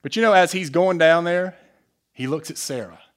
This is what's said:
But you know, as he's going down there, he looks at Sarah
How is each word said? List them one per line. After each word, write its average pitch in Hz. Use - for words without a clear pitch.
But -
you 226
know, 226
as 180
he's 185
going 175
down 165
there, 180
he 127
looks 156
at -
Sarah 101